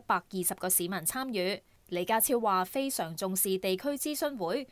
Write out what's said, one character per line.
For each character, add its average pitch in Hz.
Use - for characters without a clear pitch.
百 196
二 185
十 190
個 185
市 180
民 180
參 262
與。 190
李 175
家 226
超 240
話 196
非 269
常 165
重 190
視 190
地 190
區 220
諮 294
詢 285
會， 202